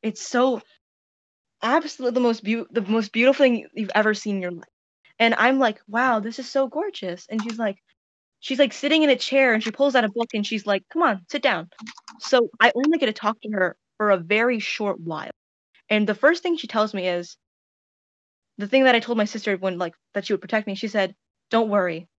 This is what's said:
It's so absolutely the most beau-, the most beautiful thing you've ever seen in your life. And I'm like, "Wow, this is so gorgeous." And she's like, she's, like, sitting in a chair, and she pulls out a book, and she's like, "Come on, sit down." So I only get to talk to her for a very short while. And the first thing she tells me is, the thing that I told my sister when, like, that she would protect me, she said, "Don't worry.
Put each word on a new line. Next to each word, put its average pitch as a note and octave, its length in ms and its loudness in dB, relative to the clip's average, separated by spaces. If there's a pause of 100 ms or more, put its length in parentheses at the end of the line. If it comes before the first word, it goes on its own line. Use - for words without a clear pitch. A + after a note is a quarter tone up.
It's - 200 -6
so B3 400 0 (1000)
absolutely B3+ 540 -2
the B3+ 60 2
most A#3 220 0
beau-, A3+ 280 -4
the A#3 100 -2
most G#3 300 -2
beautiful C4 320 4
thing A#3+ 300 2
you've G3+ 220 -6
ever G#3+ 180 4
seen G#3 240 -4
in F#3 40 -4
your F3+ 100 -6
life. E3+ 140 -14 (540)
And A3+ 160 4
I'm C4 240 2
like, A3+ 280 0
"Wow, A#3 320 0
this A3+ 200 -8
is B3 100 -12
so C4+ 180 0
gorgeous." B3+ 640 -8
And A3 140 -6
she's A3+ 160 -10
like, G3+ 180 -4 (600)
she's, - 200 -6
like, C4+ 140 4
sitting D4+ 300 2
in D4 60 4
a C4 60 6
chair, C4 380 2
and A3 100 2
she A3 80 -4
pulls C#4 240 2
out B3 100 4
a G#3 40 0
book, A#3 240 -4
and G#3 140 -2
she's G#3+ 180 -4
like, G3 260 0
"Come E4 120 0
on, G3+ 260 0
sit D4 140 -6
down." F3 260 -2 (500)
So A#3+ 300 2 (100)
I A3+ 160 6
only D4 220 2
get C4+ 100 0
to G#3+ 60 -2
talk G#3+ 280 -4
to G#3+ 100 -12
her F#3 240 0 (220)
for G#3+ 140 0
a G3 60 4
very G#3+ 420 0
short G3+ 400 -4
while. D#3+ 320 -10 (580)
And G#3+ 180 2
the G#3 80 0
first D#4 280 4
thing E4+ 140 0
she A#3+ 100 -10
tells G#3+ 260 -2
me F#3 140 -4
is, F3 300 -4 (1200)
the G3+ 100 -6
thing C4 180 4
that B3 100 6
I A3+ 40 4
told A#3 180 -4
my G#3 80 2
sister G#3 320 -4
when, F#3 200 -4
like, F3 160 -6 (200)
that G3 120 -6
she A3 80 -2
would G3 80 -2
protect G#3+ 260 -4
me, G3 80 -6
she G#3+ 120 -8
said, G3 260 -2 (380)
"Don't A3+ 180 2
worry. F3+ 380 -2 (120)